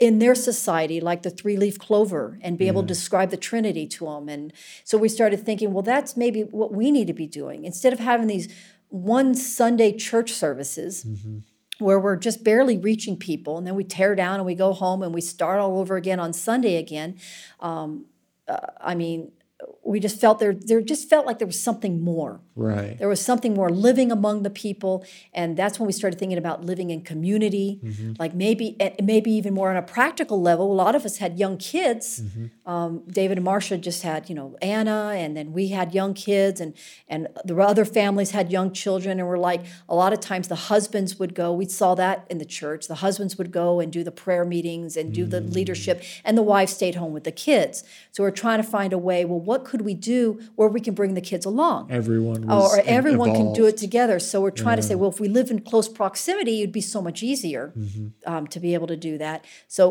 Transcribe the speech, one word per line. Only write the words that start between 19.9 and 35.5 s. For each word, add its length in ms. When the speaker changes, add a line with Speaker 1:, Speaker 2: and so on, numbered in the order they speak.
Speaker 1:
just 200
felt 180
there, 160
there 260
just 300
felt 160
like 120
there 80
was 140
something 400
more. 400
Speaker 2:
Right. 440
Speaker 1:
There 100
was 120
something 340
more 160
living 420
among 300
the 80
people. 540
And 240
that's 240
when 60
we 60
started 260
thinking 200
about 260
living 260
in 120
community, 840
Speaker 2:
Mm-hmm. 360
Speaker 1:
like 140
maybe, 460
eh, 220
maybe 300
even 220
more 160
on 60
a 60
practical 580
level. 320
A 140
lot 80
of 100
us 140
had 200
young 180
kids. 640
Speaker 2:
Mm-hmm. 240
Speaker 1:
Um, 380
David 300
and 60
Marcia 340
just 240
had, 260
you 60
know, 260
Anna, 560
and 200
then 160